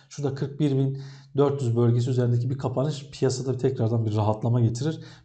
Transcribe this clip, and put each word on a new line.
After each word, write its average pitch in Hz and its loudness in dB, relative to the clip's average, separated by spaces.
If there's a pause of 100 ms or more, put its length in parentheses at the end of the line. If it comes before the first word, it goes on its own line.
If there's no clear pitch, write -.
şurada 143 -4
kırk - -6
bir 135 2
bin 135 0 (400)
dört 139 4
yüz 117 0
bölgesi 120 4
üzerindeki 120 2
bir 143 -4
kapanış 139 -4
piyasada 127 -2
tekrardan 117 0
bir 104 0
rahatlama 110 2
getirir. 135 0 (240)